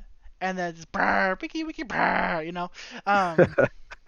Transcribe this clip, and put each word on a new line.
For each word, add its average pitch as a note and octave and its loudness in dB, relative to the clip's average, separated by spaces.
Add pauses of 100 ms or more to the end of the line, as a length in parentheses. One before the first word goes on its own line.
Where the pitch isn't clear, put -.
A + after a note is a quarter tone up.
(400)
and F#3 -4
then F3 -4
it's, E3 -16
bah, G3 2
wiki, D#4+ -6
wiki, D#4+ -8
bah, F#3+ 0
you E3 -8
know. F3 -6 (340)
Um, F#3+ 4 (540)